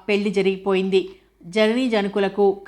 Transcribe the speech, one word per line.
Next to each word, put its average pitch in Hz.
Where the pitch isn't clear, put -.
పెళ్లి 202
జరిగిపోయింది. 190
జననీ 220
జనకులకు 202